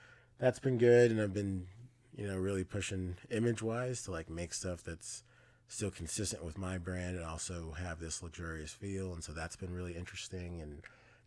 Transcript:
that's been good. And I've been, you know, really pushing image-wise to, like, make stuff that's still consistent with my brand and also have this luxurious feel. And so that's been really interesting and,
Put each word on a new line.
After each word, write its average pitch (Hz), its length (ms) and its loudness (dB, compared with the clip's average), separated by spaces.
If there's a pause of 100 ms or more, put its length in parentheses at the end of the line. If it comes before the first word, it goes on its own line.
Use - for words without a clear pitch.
(380)
that's 127 220 4
been 131 180 2
good. 120 320 12
And 110 100 4
I've 104 140 2
been, 95 320 0 (500)
you 104 120 -4
know, 98 100 -2
really 95 260 2
pushing 92 540 -2 (140)
image-wise 117 720 0
to, 98 80 -6
like, 82 180 -4
make 85 240 -4
stuff 90 300 -4
that's - 400 -10 (440)
still 98 240 -4
consistent 85 540 -4
with 80 120 -6
my 92 200 -2
brand 90 400 -4
and 85 80 -6
also 80 480 -6
have 85 260 -6
this 80 240 -6
luxurious 80 480 -6
feel. 98 420 -4
And 82 100 -8
so 78 100 -10
that's 82 240 -6
been 90 160 -6
really 87 240 -6
interesting 87 640 -8
and, 73 200 -10 (460)